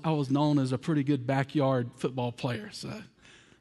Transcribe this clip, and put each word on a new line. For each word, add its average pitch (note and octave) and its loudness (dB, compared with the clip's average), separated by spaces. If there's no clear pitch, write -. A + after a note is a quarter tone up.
I D#3+ 0
was C#3+ 0
known D3 4
as C3 0
a B2 0
pretty D3 0
good C3+ 0
backyard C3+ 2
football B2 -4
player. A2+ -6
So - -10